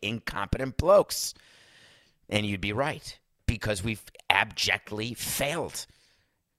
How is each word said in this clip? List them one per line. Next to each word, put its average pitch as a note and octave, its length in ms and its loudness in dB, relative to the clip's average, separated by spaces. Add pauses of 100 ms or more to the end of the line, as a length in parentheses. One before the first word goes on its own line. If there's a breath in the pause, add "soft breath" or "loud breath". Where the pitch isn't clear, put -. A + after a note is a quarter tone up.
incompetent A2 800 -4
blokes." - 560 4 (960 loud breath)
And G#2 160 0
you'd G2+ 160 -4
be G2+ 100 -2
right, C#3+ 460 -4 (260)
because G#2+ 400 0
we've A2 180 -2 (280)
abjectly G#2 800 0
failed - 720 -4 (760 soft breath)